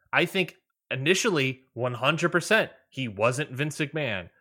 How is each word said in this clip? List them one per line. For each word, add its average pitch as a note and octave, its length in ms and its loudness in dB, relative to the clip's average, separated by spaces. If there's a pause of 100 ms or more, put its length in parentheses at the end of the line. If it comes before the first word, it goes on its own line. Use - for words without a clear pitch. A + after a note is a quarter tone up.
(120)
I D3 140 4
think F3+ 320 -2 (340)
initially, C#3+ 720 0 (100)
one B2 220 -4
hundred D#3 340 0
percent, F3 400 2 (200)
he C3 180 -6
wasn't A#2 440 0
Vince C#3+ 260 -4
McMahon. C3+ 520 -4 (120)